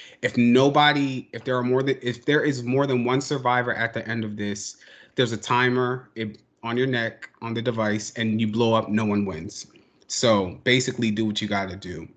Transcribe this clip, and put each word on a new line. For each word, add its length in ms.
If 160
nobody, 960
if 100
there 140
are 60
more 200
than, 180
if 240
there 180
is 200
more 240
than 160
one 180
survivor 520
at 200
the 140
end 160
of 140
this, 400
there's 160
a 60
timer, 800
it, 240
on 140
your 100
neck, 420
on 120
the 80
device, 540
and 260
you 60
blow 260
up, 160
no 160
one 200
wins. 420
So 560
basically 480
do 140
what 160
you 60
gotta 280
do. 420